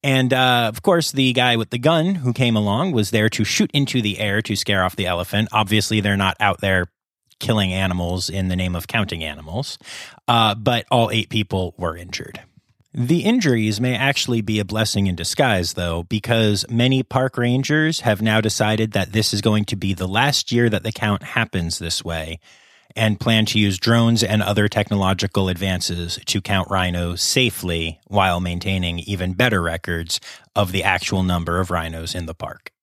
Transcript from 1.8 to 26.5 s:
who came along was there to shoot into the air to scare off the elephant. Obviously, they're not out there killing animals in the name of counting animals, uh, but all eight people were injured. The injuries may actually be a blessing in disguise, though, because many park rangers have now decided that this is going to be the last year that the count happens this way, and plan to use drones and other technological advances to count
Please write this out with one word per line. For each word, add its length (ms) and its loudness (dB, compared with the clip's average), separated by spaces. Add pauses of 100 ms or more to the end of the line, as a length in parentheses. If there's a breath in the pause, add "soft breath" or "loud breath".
who 180 -2
came 240 2
along 340 0
was 200 0
there 180 4
to 160 0
shoot 260 0
into 300 0
the 180 -2
air 220 0
to 160 -2
scare 260 0
off 140 -2
the 80 -2
elephant. 480 -2
Obviously, 480 2
they're 160 0
not 240 2
out 180 2
there 280 0 (520)
killing 320 0
animals 580 -2
in 200 -2
the 80 -2
name 180 -2
of 120 -8
counting 360 -4
animals, 540 -10 (500 loud breath)
uh, 280 4
but 360 0
all 200 2
eight 180 -2
people 480 -2
were 180 -4
injured. 460 -14 (520)
The 280 2
injuries 600 2
may 140 0
actually 460 0
be 180 0
a 60 0
blessing 420 0
in 80 0
disguise, 580 0
though, 300 -4
because 680 0
many 320 2
park 360 -2
rangers 640 0
have 200 0
now 180 4
decided 520 0
that 220 -2
this 200 0
is 80 -2
going 240 2
to 100 -6
be 180 -2
the 140 -4
last 440 0
year 180 4
that 140 -2
the 80 -4
count 320 -2
happens 560 -4
this 260 -6
way, 340 -6 (560 soft breath)
and 240 0
plan 280 2
to 120 0
use 180 2
drones 460 4
and 180 2
other 260 2
technological 840 0
advances 760 -4
to 160 -2
count 280 -2